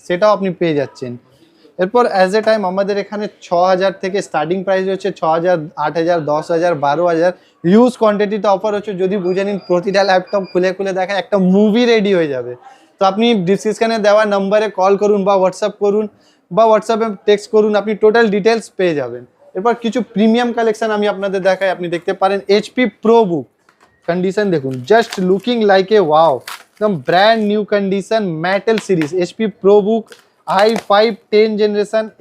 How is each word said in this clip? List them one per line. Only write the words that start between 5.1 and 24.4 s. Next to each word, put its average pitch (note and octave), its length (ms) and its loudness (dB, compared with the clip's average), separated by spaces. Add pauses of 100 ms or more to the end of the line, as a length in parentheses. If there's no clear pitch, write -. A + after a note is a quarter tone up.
ছ - 20 -16 (140)
হাজার, F3 220 0 (280)
আট D3+ 160 -4
হাজার, F3 180 0 (140)
দশ D3+ 120 -2 (100)
হাজার, E3+ 180 0 (120)
বারো D3 280 0
হাজার। E3+ 200 2 (380)
হিউজ A#3 300 6
কোয়ান্টিটিতে G#3 560 0
অফার G#3 200 -2
হচ্ছে, G3+ 160 -8 (100)
যদি F#3+ 140 -2 (100)
বুঝে F#3 220 -2
নিন G3+ 100 -4 (100)
প্রতিটা F#3 400 0
ল্যাপটপ F#3+ 340 0 (100)
খুলে F#3 240 0
খুলে G3 220 -4
দেখা F#3+ 240 -4
একটা G3 140 -4 (180)
মুভি G#3+ 280 4 (100)
রেডি G#3 260 2
হয়ে D#3+ 160 0
যাবে। B2 180 -8 (460)
তো - 120 -2
আপনি G#3 160 0 (220)
ডেসক্রিপশনে A3 580 0
দেওয়া G#3 160 6 (120)
নম্বরে G3+ 320 0 (120)
কল F#3+ 140 2 (100)
করুন G#3 260 2
বা G3+ 140 4
WhatsApp F#3+ 320 -2 (100)
করুন G#3 200 0 (520)
বা A3 160 4
WhatsApp-এ A3 360 0 (200)
টেক্সট G#3 260 2
করুন, G#3+ 260 2
আপনি G#3 120 -4 (120)
টোটাল A3 200 4 (100)
ডিটেলস A3 320 0 (120)
পেয়ে F3+ 220 0
যাবেন। B2 220 -8 (340)
এরপর A3 180 0 (100)
কিছু A#3 140 -2 (160)
প্রিমিয়াম A3+ 420 2
কালেকশন A3+ 400 -2
আমি G#3 160 0
আপনাদের G3 360 -4
দেখাই। F#3 260 0
আপনি F3 200 -8
দেখতে E3+ 260 -4
পারেন G3 180 0 (160)
এইচপি G#3+ 300 0 (180)
ProBook, G#3+ 440 2 (600)
কন্ডিশন F#3 460 -2